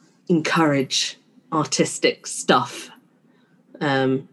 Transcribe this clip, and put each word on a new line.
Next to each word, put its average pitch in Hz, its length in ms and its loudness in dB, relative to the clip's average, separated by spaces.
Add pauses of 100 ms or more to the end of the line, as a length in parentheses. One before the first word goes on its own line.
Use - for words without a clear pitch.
(280)
encourage 151 880 0 (360)
artistic - 760 -2
stuff, - 600 0 (920)
um, 135 540 0